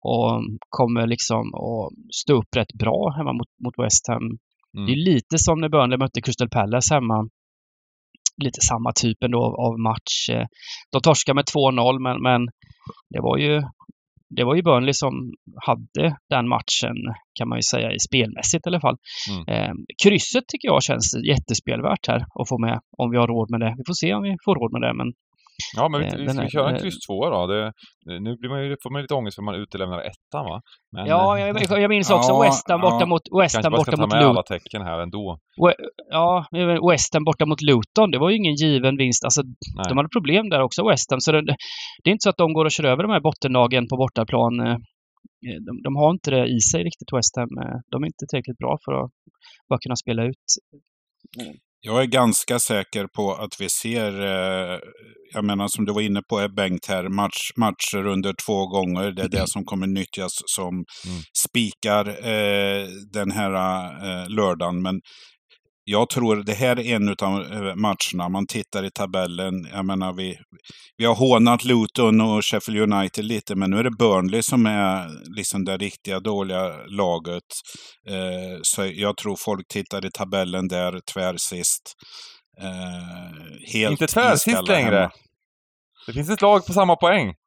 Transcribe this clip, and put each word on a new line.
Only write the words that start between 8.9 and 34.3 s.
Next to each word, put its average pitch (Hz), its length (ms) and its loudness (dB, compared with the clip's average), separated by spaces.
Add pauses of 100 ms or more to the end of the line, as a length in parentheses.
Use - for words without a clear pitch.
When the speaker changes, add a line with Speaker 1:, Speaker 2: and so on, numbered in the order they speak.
Speaker 1:
typ 113 320 0
ändå 120 220 2
av, 117 80 0 (140)
av 113 120 -4
match. - 520 -2
Eh, 117 140 -2 (460)
de 131 100 0
torskar 147 320 4
med 139 120 2
två 135 260 2
noll, 127 280 2
men, 127 220 -4
men 127 200 4 (680)
det - 120 -6
var 123 160 0
ju, 147 240 2 (760)
det 127 80 2
var 123 120 4
ju 180 80 2
Burnley 135 300 6
som 139 180 0 (560)
hade 143 480 0 (140)
den 123 200 0
matchen, 117 460 -2 (440)
kan 120 100 -2
man 120 80 -4
ju 117 40 -2
säga, 113 320 -2
i - 60 -6
spelmässigt - 680 0
i - 20 -4
alla 175 160 -2
fall. 131 120 2 (340)
Speaker 2:
Mm. 90 120 -6 (120)
Speaker 1:
Eh, 104 180 -4 (300)
krysset 208 440 4
tycker - 200 -8
jag 143 160 4
känns 120 240 -2 (200)
jättespelvärt 113 800 -2
här 120 140 0 (180)
att 123 100 -4
få 127 80 -2
med, 117 220 -2 (180)
om 120 140 -2
vi 120 60 2
har 120 100 4
råd 117 240 -2
med 117 80 -2
det. 113 180 -2
Vi 131 100 -12
får 175 60 -6
se 180 200 -2
om 208 100 -2
vi 196 120 -2 (100)
får 202 140 4
råd 117 140 -2
med 120 160 -2
det, 120 40 -2
men 120 140 -4 (720)
Speaker 2:
Ja, 139 120 2
men 147 120 -2
vi, - 60 -2
Speaker 1:
eh, - 100 -4
Speaker 2:
vi, 143 80 -6
Speaker 1:
den 139 80 -2
Speaker 2:
ska 135 80 -2
vi - 20 -2
Speaker 1:
här, - 60 -4
Speaker 2:
köra 147 200 0
en - 60 0
Speaker 1:
eh, - 60 -4
Speaker 2:
kryss - 260 -6
tvåa 104 220 -2
då? 90 240 0
Det, 107 180 -2 (540)
nu 120 140 -6
blir 123 100 -8
man 139 160 -4
ju, 139 180 -6
får 123 80 -10
man 139 80 -4
ju 143 40 -8
lite 135 100 -4
ångest 113 220 -4
för - 140 -10
man 95 60 -6
utelämnar 92 440 -6 (120)
ettan, - 400 -10
va? 98 100 -10 (300)
Men, 104 140 -8
Speaker 1:
Ja, 185 340 4
Speaker 2:
eh, 202 80 -2
Speaker 1:
jag, 208 380 0
jag 208 40 4
minns 202 220 2
också 131 200 6
Speaker 3:
Ja, 135 120 6
Speaker 1:
West 135 260 2
Ham 170 120 2
borta 185 180 4
Speaker 3:
ja. 180 140 4
Speaker 1:
mot, 165 80 2 (180)
West 175 160 4
Ham 113 80 2
Speaker 2:
kanske 160 60 4
man 160 160 4
ska - 60 -2
Speaker 1:
borta - 60 0
Speaker 2:
ta - 40 2
Speaker 1:
mot 104 100 2
Speaker 2:
med 110 100 4
Speaker 1:
Luton. 110 140 8